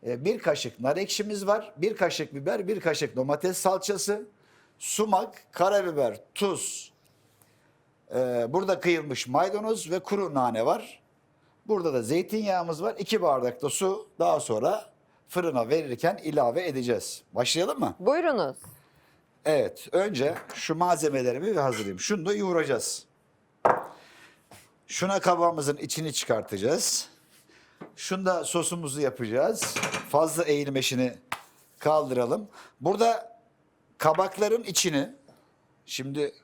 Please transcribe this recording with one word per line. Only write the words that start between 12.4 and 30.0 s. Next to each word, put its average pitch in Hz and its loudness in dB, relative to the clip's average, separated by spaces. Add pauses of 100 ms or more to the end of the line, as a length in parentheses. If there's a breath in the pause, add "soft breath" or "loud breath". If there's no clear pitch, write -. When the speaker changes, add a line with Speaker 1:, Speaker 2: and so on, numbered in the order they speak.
Speaker 1:
var. 220 -2
İki 208 0
bardak 127 2
da 143 0
su 190 -2 (120)
daha 160 4
sonra 135 0 (420 soft breath)
fırına 143 -2
verirken 156 0
ilave 147 2
edeceğiz. 123 -2 (100)
Başlayalım 175 0
mı? 117 -2
Speaker 2:
Buyurunuz. 254 0 (880 soft breath)
Speaker 1:
Evet, 147 2
önce 170 2 (180)
şu - -4
malzemelerimi 151 2
bir 220 2
hazırlayayım. 110 0
Şunu 180 -2
da 202 0
yoğuracağız. 170 0 (1800 loud breath)
Şuna 190 0
kabağımızın 170 4
içini 156 -6
çıkartacağız. - 0 (840 loud breath)
Şunda 185 -2
sosumuzu 160 -2
yapacağız. 127 0 (480)